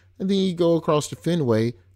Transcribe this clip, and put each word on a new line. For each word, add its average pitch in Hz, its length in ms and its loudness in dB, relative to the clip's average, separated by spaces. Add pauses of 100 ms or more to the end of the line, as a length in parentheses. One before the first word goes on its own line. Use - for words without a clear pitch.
(180)
And 190 120 -4
then 196 80 0
you 190 160 -2
go 170 220 2
across 156 320 0
the - 80 -12
Fenway 120 580 0 (220)